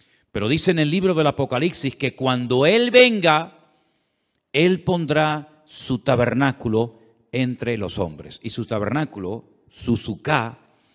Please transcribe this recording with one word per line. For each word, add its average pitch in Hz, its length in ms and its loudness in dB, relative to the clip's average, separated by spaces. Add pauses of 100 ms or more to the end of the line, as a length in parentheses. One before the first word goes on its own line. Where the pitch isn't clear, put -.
(320)
Pero 107 160 -2
dice 165 220 2
en 165 80 2
el 147 120 2
libro 185 220 2
del 156 140 2
Apocalipsis 135 680 -2
que 131 180 -4
cuando 127 520 0
Él 233 260 4
venga, 185 800 4 (800)
Él 175 320 2
pondrá 151 840 -2
su - 340 -6
tabernáculo 117 1000 0 (320)
entre 120 460 -2
los 95 200 -6
hombres. 76 460 -8
Y 113 60 -6
su 113 160 -6
tabernáculo, 104 800 -4 (240)
su - 260 -2
suká, 117 640 -4 (360)